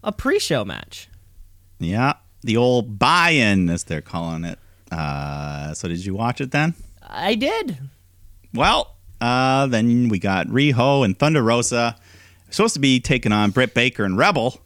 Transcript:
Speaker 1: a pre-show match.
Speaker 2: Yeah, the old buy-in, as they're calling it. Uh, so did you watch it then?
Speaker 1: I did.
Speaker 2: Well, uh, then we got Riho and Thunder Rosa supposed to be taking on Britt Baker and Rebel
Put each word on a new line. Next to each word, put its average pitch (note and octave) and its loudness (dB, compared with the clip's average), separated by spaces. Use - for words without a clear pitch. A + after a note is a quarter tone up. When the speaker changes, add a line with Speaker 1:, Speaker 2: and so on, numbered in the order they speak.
Speaker 1:
a - -4
pre-show C4 -2
match. - -14
Speaker 2:
Yeah, A2+ 0
the A2 0
old B2 2
buy-in, B2 4
as E2+ -4
they're D#2 -4
calling E2+ -8
it. F2 -12
Uh, D2 -6
so - -10
did E2+ -6
you F#2+ -6
watch A#2 -4
it C3 -8
then? D#3 0
Speaker 1:
I F3+ -4
did. C#4 -4
Speaker 2:
Well, D3+ 0
uh, C3 2
then A#2+ 2
we G#2 0
got F#2+ 0
Riho C3+ 2
and G2 0
Thunder D3 2
Rosa A#2 0
supposed A3+ 0
to C#3+ -6
be C3 4
taking B2 0
on G#2 4
Britt B2+ 0
Baker A#2+ 0
and F#2 0
Rebel C3 0